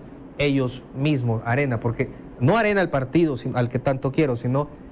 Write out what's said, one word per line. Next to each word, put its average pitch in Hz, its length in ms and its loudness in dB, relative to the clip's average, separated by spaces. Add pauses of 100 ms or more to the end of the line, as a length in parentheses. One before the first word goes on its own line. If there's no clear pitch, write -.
(380)
ellos 139 440 0 (160)
mismos, 120 460 0
Arena, 123 360 0
porque 120 280 -2 (320)
no 156 160 6
Arena 208 240 4
el 165 100 2
partido 139 460 2
sin-, 123 200 -4
al 120 120 2
que 123 100 -2
tanto 135 340 0
quiero, 135 240 2
sino 135 320 0 (240)